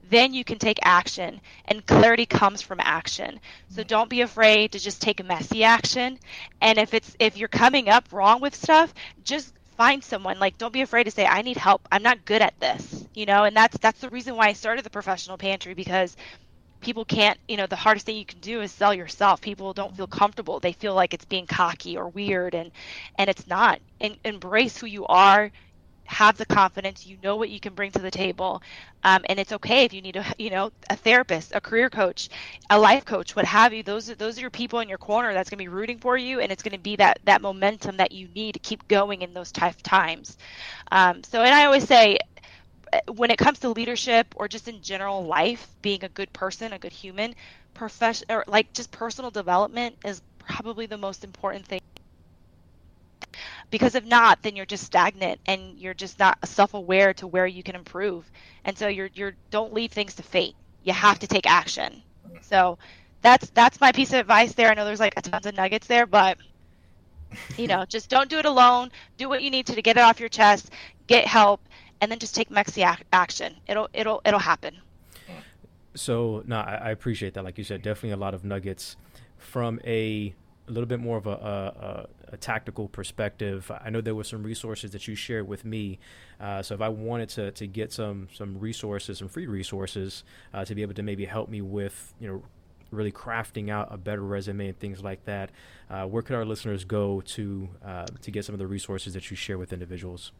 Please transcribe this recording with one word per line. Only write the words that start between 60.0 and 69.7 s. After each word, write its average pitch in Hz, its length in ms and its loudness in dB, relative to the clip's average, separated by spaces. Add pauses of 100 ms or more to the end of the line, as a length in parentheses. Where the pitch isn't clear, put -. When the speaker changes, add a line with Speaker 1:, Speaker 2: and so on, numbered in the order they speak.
Speaker 1:
to - 80 -16
fate. - 320 -2 (280)
You 180 100 -2
have 196 260 4
to 196 80 -10
take 190 180 0
action. - 560 0 (400)
So 180 360 2 (440)
that's, 254 280 6
that's 240 320 6
my 262 100 8
piece 247 220 -2
of 262 60 4
advice 220 340 4
there. 226 180 4
I - 20 6
know 208 120 0
there's, 214 160 -4
like, 208 160 2
a - 40 -6
tons 185 240 -6
of 202 100 -8
nuggets 190 300 -2
there, 240 200 4
but, 190 320 4 (1200)
you 233 100 -6
know, 190 180 0
Speaker 2:
<laughs> - 40 -20
Speaker 1:
just 220 200 -8
don't 269 200 2
do 311 100 -2
it 302 60 -2
alone. 247 440 6 (280)
Do 262 100 -8
what 262 160 -4
you 277 80 -4
need 262 140 -2
to, 240 100 -8